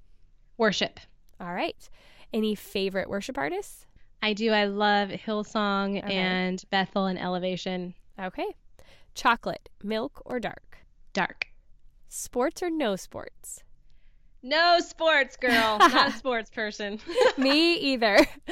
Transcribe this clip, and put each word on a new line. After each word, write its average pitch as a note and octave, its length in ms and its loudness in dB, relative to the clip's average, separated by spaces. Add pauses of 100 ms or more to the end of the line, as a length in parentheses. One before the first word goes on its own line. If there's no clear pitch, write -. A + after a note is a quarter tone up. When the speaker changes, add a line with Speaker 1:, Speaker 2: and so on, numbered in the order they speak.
(560)
Speaker 1:
Worship. G#3+ 420 0 (420)
Speaker 2:
All F3 140 -10
right. - 340 -6 (440)
Any G#3+ 240 0
favorite F#3+ 520 -4
worship G3+ 300 -6
artists? E4+ 480 -6 (360)
Speaker 1:
I G#3+ 100 0
do. G#3+ 200 0
I G#3 120 4
love G3+ 460 2
Hillsong G3+ 920 -2
Speaker 2:
Okay. G3 140 -4
Speaker 1:
and F#3 540 -2
Bethel F#3+ 360 0
and F#3 120 -2
Elevation. F3+ 760 -4 (260)
Speaker 2:
Okay. D4+ 360 -8 (580)
Chocolate, - 540 0 (160)
milk, A3 400 -4
or B3 160 -4
dark? - 380 -10 (340)
Speaker 1:
Dark. - 360 -2 (600)
Speaker 2:
Sports - 540 -4
or F4 80 -2
no C#4 240 0
sports? - 720 -14 (760)
Speaker 1:
No E4+ 380 4
sports, D#4+ 580 0
girl. A3+ 420 2
Not C#4 320 6
a - 20 -8
Speaker 2:
<laughs> - 40 -10
Speaker 1:
sports A#3 320 -4
person. G#3 520 -6 (180)
<laughs> G#4+ 180 4
Speaker 2:
Me D4+ 380 4
either. A#3 440 2 (320)